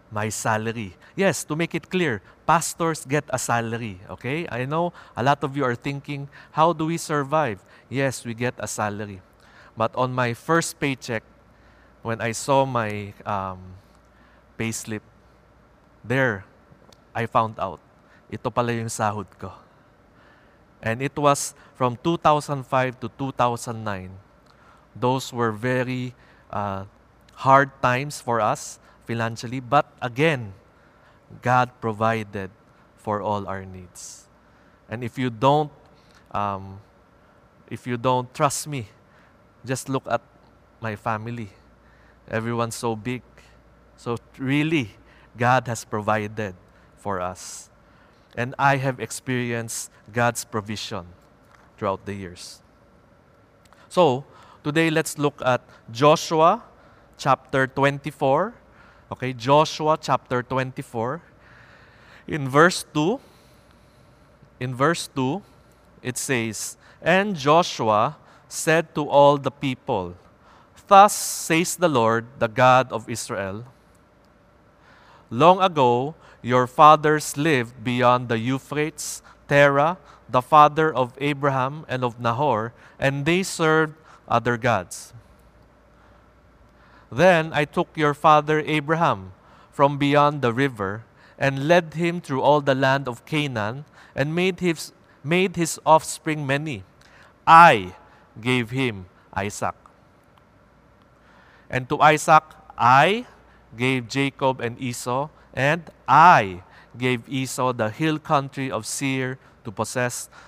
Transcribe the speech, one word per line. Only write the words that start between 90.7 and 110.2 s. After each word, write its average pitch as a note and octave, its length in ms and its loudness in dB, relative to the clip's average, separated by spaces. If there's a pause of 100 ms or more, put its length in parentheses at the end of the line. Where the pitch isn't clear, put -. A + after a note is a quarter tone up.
and C3+ 280 -2
led E3 280 4
him E3+ 240 -2
through C3+ 240 -4
all D3 160 4
the C#3 160 0
land C3+ 320 2
of A#2 160 -10
Canaan C#3 640 -6 (240)
and D3+ 240 -4
made F#3 240 0
his, F3 320 -4 (320)
made F3 320 0
his E3 320 -4
offspring D3+ 560 2
many. C#3 400 -4 (640)
I D3 480 10 (420)
gave A#2+ 320 0
him A#2 380 -4 (240)
Isaac. G2 420 -6 (2000)
And B2+ 160 -4
to D3+ 100 -4
Isaac D#3 460 6 (320)
I D3+ 480 6 (480)
gave A#2+ 400 -2
Jacob C3+ 480 -2
and A#2 160 -6
Esau, C3 560 -6 (240)
and D3 320 0 (180)
I C3 540 6 (360)
gave B2 280 -2
Esau C3 480 -4
the A#2 160 -2
hill D3+ 320 -4
country C#3 500 -2
of G#2+ 140 -6
Seir C3 560 -4 (240)
to A2 80 -12
possess, A#2+ 560 -4 (200)